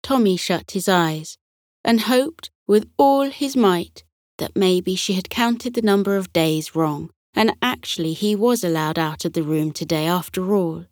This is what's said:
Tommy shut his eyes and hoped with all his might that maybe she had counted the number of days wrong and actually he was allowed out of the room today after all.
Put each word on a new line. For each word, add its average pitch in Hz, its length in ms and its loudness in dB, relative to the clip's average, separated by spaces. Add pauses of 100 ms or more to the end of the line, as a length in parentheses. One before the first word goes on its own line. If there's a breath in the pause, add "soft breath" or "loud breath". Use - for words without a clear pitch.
Tommy 214 340 2
shut - 400 -4
his 180 100 -2
eyes 160 520 0 (440)
and 226 180 2
hoped 254 500 -2 (160)
with 214 200 4 (100)
all 277 340 4
his 277 240 -6
might 190 480 0 (340)
that - 180 -8
maybe 185 400 2
she - 180 -4
had 185 180 -4
counted 240 420 -2
the 220 180 0
number 196 260 2
of 185 160 -6
days 156 420 0
wrong 156 340 -2 (240)
and 220 300 2
actually 165 500 -4
he 208 220 -2
was 233 280 0
allowed 160 360 0
out 156 260 -4
of 165 80 -4
the 160 180 -2
room 156 200 0
today 156 340 -4
after 185 480 -2
all. 170 380 -2